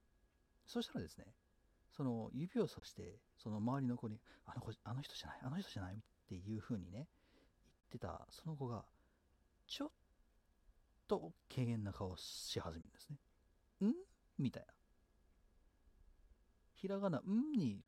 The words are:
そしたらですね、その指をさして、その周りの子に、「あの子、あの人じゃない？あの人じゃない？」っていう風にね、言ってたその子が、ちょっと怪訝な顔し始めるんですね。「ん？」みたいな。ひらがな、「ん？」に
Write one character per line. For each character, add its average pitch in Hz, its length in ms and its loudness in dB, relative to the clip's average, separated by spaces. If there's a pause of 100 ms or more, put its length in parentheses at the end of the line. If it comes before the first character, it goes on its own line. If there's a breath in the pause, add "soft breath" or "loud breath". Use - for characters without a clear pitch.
(680)
そ 240 160 0
し - 40 -4
た - 80 -8
ら 139 60 -2
で 87 80 -4
す - 100 -16
ね、 - 160 -16 (560)
そ - 140 -2
の 117 280 2
指 170 280 2
を 190 80 6
さ - 160 -12
し - 80 -14
て、 107 280 -10 (160)
そ - 140 -6
の 107 80 0
周 123 220 4
り 131 80 4
の 120 80 4
子 120 120 -2
に、 107 120 -6 (260 loud breath)
「あ - 80 -10
の 123 60 -6
子、 - 120 -6 (120)
あ 110 100 -4
の 139 80 -2
人 - 140 -10
じ - 80 -8
ゃ - 40 -8
な - 80 -8
い？ - 60 -14
あ 131 80 -2
の 160 80 0
人 196 120 -4
じ - 80 -6
ゃ 101 40 -2
な 92 100 -4
い？」 107 60 -6
っ - 20 -10 (280)
て - 60 -6
い 98 220 -4
う 107 40 -2
風 113 180 0
に 87 120 -6
ね、 - 20 -12
言 127 140 -6
っ - 20 -14 (840 soft breath)
て - 80 -8
た - 320 -6
そ - 180 -12
の 160 60 -2
子 139 140 -2
が、 113 160 -2 (840 soft breath)
ち - 160 -4
ょ 294 40 -2
っ 302 40 -6 (1160)
と 165 240 2 (200)
怪 127 140 2
訝 117 160 2
な 101 100 0
顔 92 240 -2
し - 440 -4
始 82 180 -4
め 82 60 -10
る - 60 -18
ん - 20 -20
で - 80 -20
す - 100 -16
ね。 147 80 -8 (720)
「ん？」 254 60 6 (440)
み 135 120 4
た - 100 -4
い - 60 -10
な。 - 80 -20 (2000)
ひ - 120 -4
ら 196 140 0
が 196 100 6
な、 151 160 6
「ん？」 233 320 6
に 113 300 4